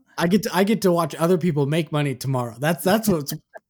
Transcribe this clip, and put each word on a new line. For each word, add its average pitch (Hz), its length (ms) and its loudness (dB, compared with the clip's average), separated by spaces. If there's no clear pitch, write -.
I 170 120 0
get 180 160 -4
to, - 120 -4
I 185 80 4
get 208 180 0
to 185 100 4
watch 165 240 0
other 170 200 4
people 151 300 0
make 156 260 -2
money 143 220 0
tomorrow. 123 440 -4
That's, 160 260 0
that's 214 240 4
what's 156 260 0